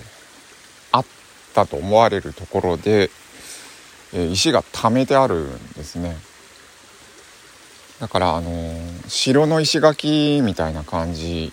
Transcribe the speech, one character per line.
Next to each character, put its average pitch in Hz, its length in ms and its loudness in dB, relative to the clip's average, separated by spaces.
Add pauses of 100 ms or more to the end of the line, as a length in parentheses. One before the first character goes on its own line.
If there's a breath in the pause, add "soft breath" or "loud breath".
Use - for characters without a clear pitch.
(920)
あ 123 80 4
っ - 40 -2 (480)
た 98 140 4
と - 100 -6
思 95 180 -2
わ 113 140 8
れ 98 140 -2
る 73 100 -10
と 90 140 -14
こ 98 160 -2
ろ 90 160 0
で、 104 320 2 (1040 loud breath)
え 90 140 -2
ー、 - 20 -2
石 95 200 0
が 110 220 2
溜 - 160 0
め 127 160 2
て 139 120 0
あ 135 120 4
る 87 120 -2
ん 64 340 -10
で 78 100 -12
す - 120 -16
ね。 85 200 -6 (1800)
だ 113 80 -10
か 98 100 -2
ら、 90 160 2
あ 82 60 -2
の 85 100 -6
ー、 85 580 -8
城 139 380 2
の 160 140 2
石 151 200 0
垣 147 640 2
み 101 140 0
た 80 120 -2
い 78 60 -4
な 78 80 -6
感 82 320 -4
じ 82 380 -6